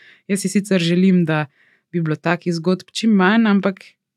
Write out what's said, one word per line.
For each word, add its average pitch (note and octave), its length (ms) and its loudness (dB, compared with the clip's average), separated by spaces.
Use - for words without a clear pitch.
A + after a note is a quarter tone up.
Jaz G3 140 -4
si F#3+ 100 -4
sicer G3 280 0
želim, F3+ 440 2
da D#3 220 -2
bi E3+ 120 -4
bilo D#3 120 -2
takih E3+ 360 -4
zgodb F3 400 -4
čim A3+ 240 0
manj, G#3+ 320 2
ampak G3 320 0